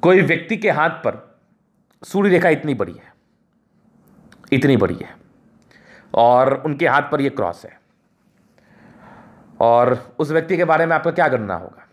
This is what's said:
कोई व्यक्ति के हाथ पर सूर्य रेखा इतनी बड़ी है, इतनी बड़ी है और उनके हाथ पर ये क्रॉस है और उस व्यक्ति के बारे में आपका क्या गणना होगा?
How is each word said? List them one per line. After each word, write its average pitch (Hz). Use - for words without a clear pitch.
कोई 185
व्यक्ति 165
के 196
हाथ 151
पर -
सूर्य 196
रेखा 180
इतनी 151
बड़ी 95
है, -
इतनी 135
बड़ी 90
है -
और 123
उनके 147
हाथ 139
पर 139
ये 139
क्रॉस 92
है -
और 120
उस 151
व्यक्ति 165
के 175
बारे 160
में 165
आपका 156
क्या 165
गणना 110
होगा? -